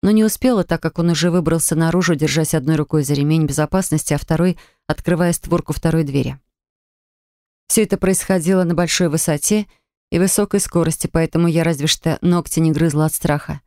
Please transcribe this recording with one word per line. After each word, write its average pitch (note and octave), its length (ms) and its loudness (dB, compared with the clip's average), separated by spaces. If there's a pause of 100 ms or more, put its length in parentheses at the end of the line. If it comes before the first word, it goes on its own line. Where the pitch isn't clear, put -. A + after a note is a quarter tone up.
Но G3 80 2
не G#3+ 140 4
успела, A3 400 0
так - 180 -4
как - 160 -4
он E3+ 120 2
уже E3+ 200 0
выбрался E3 440 0
наружу, E3 400 2
держась D3+ 400 -2
одной D#3 220 0
рукой D3+ 260 -2
за C#3 120 -2
ремень D3+ 320 2
безопасности, D#3 680 -2
а C#3+ 40 -2
второй — E3 400 0 (280)
открывая E3+ 460 0
створку - 400 -4
второй D#3+ 320 0
двери. C#3 340 -4 (1300)
Всё - 140 2
это G3+ 140 0
происходило F#3 680 0
на E3+ 100 -2
большой F3 340 0
высоте D#3+ 580 -2 (440)
и E3+ 80 0
высокой G3 420 0
скорости, E3 480 -2
поэтому E3 400 0
я E3 160 0
разве D3+ 220 -2
что - 340 -2
ногти F3 400 0
не D#3+ 120 4
грызла D#3 340 2
от D#3 80 -2
страха. D3 520 -4